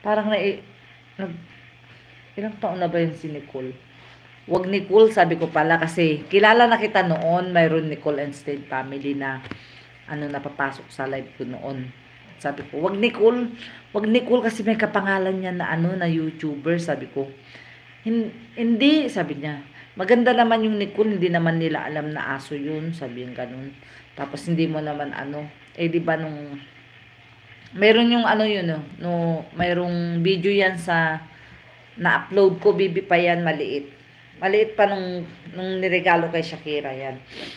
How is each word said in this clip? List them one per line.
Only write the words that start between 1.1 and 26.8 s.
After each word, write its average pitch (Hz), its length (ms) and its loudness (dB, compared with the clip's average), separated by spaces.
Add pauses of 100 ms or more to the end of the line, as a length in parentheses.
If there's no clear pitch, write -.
nag, 185 160 -8 (1040)
ilang 214 240 -6
taon 185 160 -4
na 180 80 -2
ba 170 160 0
yun 160 160 -2
si 160 140 -10
Nicole? 135 420 -10 (720)
"Wag 185 240 0
Nicole," 202 400 6
sabi 170 320 4
ko 160 80 -2
pala, 160 320 4
kasi 160 480 2
kilala 220 400 8
na 226 80 4
kita 208 240 2
noon, 175 480 0
mayroon 160 400 4
Nicole 147 320 -4
and 143 160 -8
Stein 143 320 -8
family 139 480 -6
na, 135 240 -6 (640)
ano, 147 240 -8
napapasok 139 640 -6
sa 135 160 -6
live 135 240 -8
ko 123 160 -10
noon. 127 400 -10 (480)
Sabi 143 320 -6
ko, 151 160 -6
"Wag 196 160 -2
Nicole, 233 560 2 (320)
wag 214 160 -4
Nicole 240 400 2
kasi 226 160 -2
may 214 160 0
kapangalan 196 640 0
niya 185 140 -6
na, 170 180 -4
ano, 170 240 0
na 175 80 -2
YouTuber," 156 720 -2
sabi 143 320 -4
ko. 139 160 -4 (800)
"Hin-, 226 240 0 (240)
hindi," 240 560 4
sabi 151 320 -4
niya. 147 240 -8 (320)
"Maganda 233 320 4
naman 226 320 4
yung 214 160 0
Nicole, 202 400 0
hindi 175 160 2
naman 165 240 2
nila 156 320 -2
alam 151 240 -6
na 139 240 -6
aso 135 160 -10
yun," 156 400 -6
sabi 123 320 -10
yung 123 80 -14
ganun. 127 400 -10 (400)
Tapos 143 320 -10
hindi 165 240 0
mo 156 80 -4
naman, 147 320 -6
ano, 147 380 -10 (260)
eh, 170 160 -2
di 165 100 0
ba 165 160 0
nung, 147 400 -8 (1200)